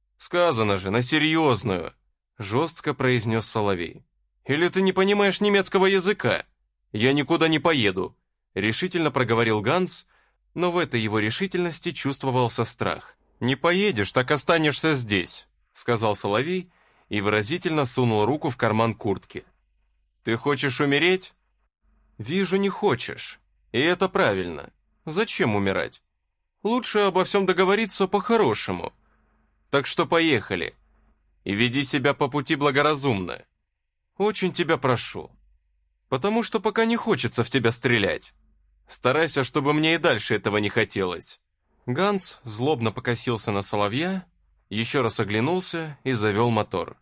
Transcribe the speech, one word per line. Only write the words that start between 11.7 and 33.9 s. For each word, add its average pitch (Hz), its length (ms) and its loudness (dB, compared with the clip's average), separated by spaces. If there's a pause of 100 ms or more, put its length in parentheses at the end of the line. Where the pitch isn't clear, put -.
чувствовался 127 720 -2
страх. - 520 -6 (240)
«Не 127 160 0
поедешь, 170 560 0
так 127 200 0
останешься 156 640 2
здесь», 104 540 -2 (260)
сказал 110 420 0
Соловей 143 540 -2 (400)
и 104 120 -2
выразительно 131 640 0
сунул 113 400 2
руку 151 240 -2
в 120 80 -6
карман 113 360 0
куртки. - 520 -8 (800)
«Ты 113 120 -2
хочешь 135 460 -2
умереть?» 151 520 0 (840)
«Вижу, 180 400 -2
не 196 120 0
хочешь. - 720 -4 (320)
И 113 80 -2
это 175 280 2
правильно. 95 640 -2 (340)
Зачем 160 500 0
умирать? 95 460 -2 (600)
Лучше 220 380 0
обо 185 260 2
всём 196 200 0
договориться 190 640 2
по-хорошему. 156 880 0 (800)
Так 139 160 0
что - 180 0
поехали. 127 680 0 (680)
И 107 100 -2
веди 120 300 0
себя 139 300 0
по 143 160 -2
пути 147 260 -2
благоразумно. 135 880 0 (720)